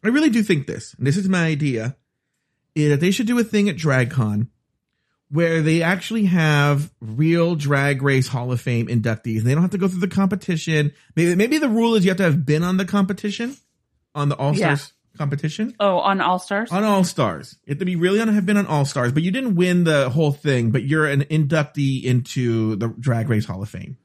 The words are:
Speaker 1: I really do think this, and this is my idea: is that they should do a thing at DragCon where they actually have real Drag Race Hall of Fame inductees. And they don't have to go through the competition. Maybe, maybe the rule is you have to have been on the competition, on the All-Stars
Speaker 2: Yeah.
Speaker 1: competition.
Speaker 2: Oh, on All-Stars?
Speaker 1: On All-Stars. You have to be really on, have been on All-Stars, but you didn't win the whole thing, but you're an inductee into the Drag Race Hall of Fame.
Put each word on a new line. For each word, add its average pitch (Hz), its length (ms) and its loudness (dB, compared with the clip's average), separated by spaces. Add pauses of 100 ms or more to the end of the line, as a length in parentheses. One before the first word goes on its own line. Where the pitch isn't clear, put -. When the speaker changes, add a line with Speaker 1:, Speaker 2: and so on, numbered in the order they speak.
Speaker 1:
I 202 60 2
really 294 200 4
do 214 140 2
think 160 240 0
this, - 260 -10
and 127 140 -4
this 143 100 2
is 196 100 -2
my 180 180 2
idea: 139 500 -2 (800)
is 151 160 2
that 143 80 2
they 175 120 2
should 208 160 0
do 240 120 0
a 233 40 2
thing 208 260 0
at 165 60 -4
DragCon 123 720 0 (840)
where 165 320 0
they 160 200 2
actually 196 440 0
have 147 640 2 (120)
real 165 540 0
Drag 143 460 0
Race 135 280 2
Hall 123 220 -6
of 120 100 -2
Fame 117 260 -2
inductees. 113 520 -2
And 107 80 -2
they 131 60 2
don't 165 100 2
have 185 80 0
to 202 60 -4
go 185 120 0
through 180 100 -6
the 196 80 -2
competition. 170 840 -2 (240)
Maybe, 170 180 2
maybe 240 220 2
the 302 100 0
rule 226 280 2
is 190 100 4
you 196 60 4
have 180 60 -2
to 196 60 0
have 156 220 2
been 151 180 2
on 185 140 0
the 190 80 0
competition, 202 720 -2 (580)
on 143 140 -2
the - 80 -2
All-Stars 147 560 0 (180)
Speaker 2:
Yeah. - 60 -20
Speaker 1:
competition. 151 640 -4
Speaker 2:
Oh, 190 160 2
on 190 240 0
All-Stars? 185 500 -2
Speaker 1:
On 196 140 0
All-Stars. 160 800 0
You 135 60 -8
have 143 80 -6
to 190 60 -4
be 180 120 -2
really 185 240 2
on, 220 80 0
have 208 160 2
been 202 100 2
on 202 120 0
All-Stars, 139 440 0
but 147 120 0
you 185 80 0
didn't 240 240 -2
win 180 280 2
the 143 260 2
whole 147 220 2
thing, 127 400 0
but 107 140 0
you're 156 220 0
an 139 180 0
inductee 143 800 -2
into 117 720 0
the 117 100 -4
Drag 117 400 -4
Race 107 160 0
Hall 95 180 -10
of 107 60 -10
Fame. 92 380 -14